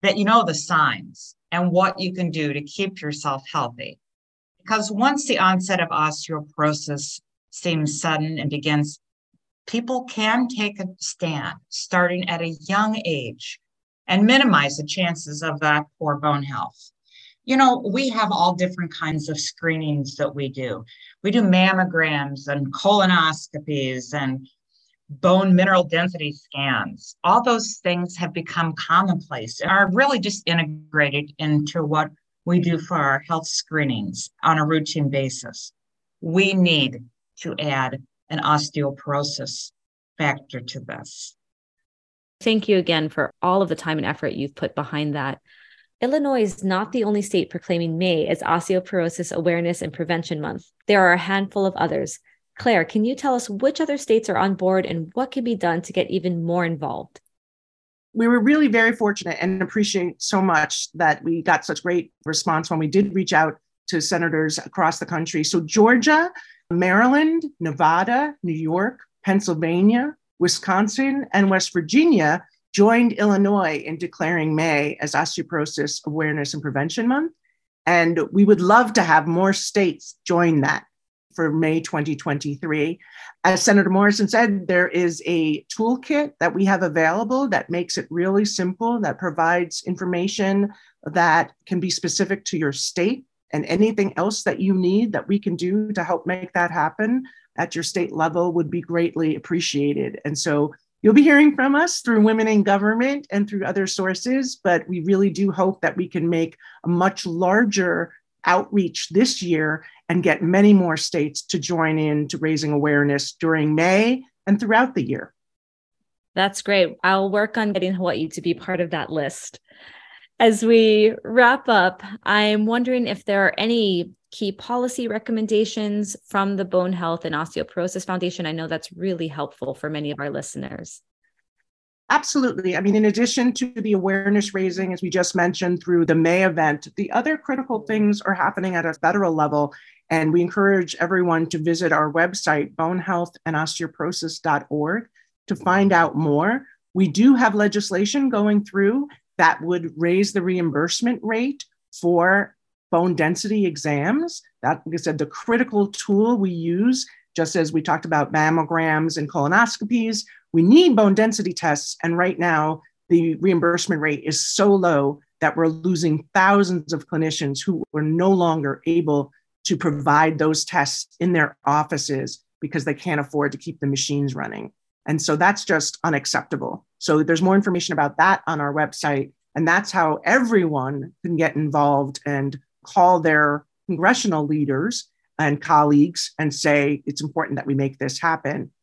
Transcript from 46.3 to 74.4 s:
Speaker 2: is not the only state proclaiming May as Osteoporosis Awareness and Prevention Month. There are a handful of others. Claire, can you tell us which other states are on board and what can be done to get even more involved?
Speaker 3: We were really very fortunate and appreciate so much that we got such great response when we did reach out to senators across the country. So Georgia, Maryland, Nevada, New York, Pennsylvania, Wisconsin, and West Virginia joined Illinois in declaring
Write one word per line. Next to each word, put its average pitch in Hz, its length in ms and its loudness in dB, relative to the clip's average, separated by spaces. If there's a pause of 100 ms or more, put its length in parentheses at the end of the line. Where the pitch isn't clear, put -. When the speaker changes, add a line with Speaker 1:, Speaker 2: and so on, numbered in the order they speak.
Speaker 2:
is 196 220 -4
not 190 280 -2
the 240 120 -2
only 208 180 0
state 190 300 -2
proclaiming 170 480 -4
May 175 260 0
as - 160 -2
Osteoporosis 175 920 -2
Awareness 170 520 -2
and 156 100 -10
Prevention 165 480 -4
Month. - 240 -8 (220)
There 202 140 6
are 175 120 8
a 180 60 2
handful 196 480 -2
of 185 80 -4
others. 151 420 -4 (400)
Claire, 208 260 2
can 214 220 0
you 247 100 0
tell 262 200 0
us 247 120 -4
which 254 320 -2
other 285 200 -2
states 226 280 0
are 190 100 0
on 190 180 2
board 185 320 0
and 165 260 -6
what 262 160 -4
can 269 140 -6
be 233 100 -2
done 175 300 -2
to - 100 -14
get 180 160 -2
even 175 340 -4
more 170 220 0
involved? 151 560 -8 (920)
Speaker 3:
We 226 140 2
were 240 120 4
really 294 280 4
very 226 260 4
fortunate 202 460 -2
and 190 220 -2
appreciate 190 600 -2
so 196 200 0
much 160 520 0
that 156 300 0
we 165 200 -2
got 160 200 2
such - 200 -8
great 175 280 -2 (140)
response 160 460 -2
when 160 80 0
we 156 80 0
did 190 260 2
reach 190 180 -2
out 156 260 2 (320)
to 165 120 -2
senators 156 560 -2
across 165 400 -2
the 175 80 -8
country. 160 380 -4
So 165 180 0
Georgia, 254 720 4 (400)
Maryland, 254 760 2 (140)
Nevada, 175 800 0
New 175 100 -4
York, 165 500 -4 (220)
Pennsylvania, 196 920 2 (240)
Wisconsin, 208 920 0
and 196 200 4
West 190 200 0
Virginia 185 720 2 (300)
joined 233 400 4
Illinois 196 640 2
in 156 200 -8
declaring 160 580 -2